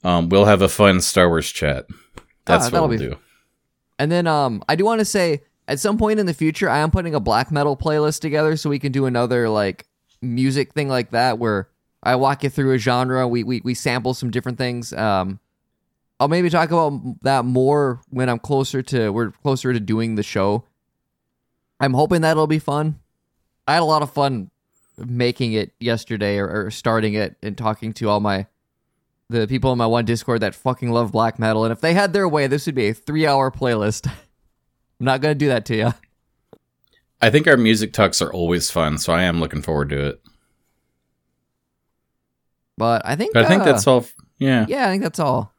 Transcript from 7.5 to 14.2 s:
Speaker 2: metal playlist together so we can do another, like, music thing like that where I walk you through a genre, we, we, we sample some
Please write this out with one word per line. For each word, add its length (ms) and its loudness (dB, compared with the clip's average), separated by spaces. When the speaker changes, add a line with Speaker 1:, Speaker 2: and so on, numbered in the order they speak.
Speaker 2:
metal 240 0
playlist 460 0
together 360 0
so 120 -4
we 100 -2
can 140 -4
do 120 0
another, 440 0
like, 360 -2
music 520 -2
thing 140 -4
like 240 -2
that 280 0
where 280 -2
I 120 2
walk 280 0
you 60 0
through 240 0
a 40 2
genre, 500 0
we, 160 -2
we, 200 -4
we 100 -4
sample 400 -4
some 180 -6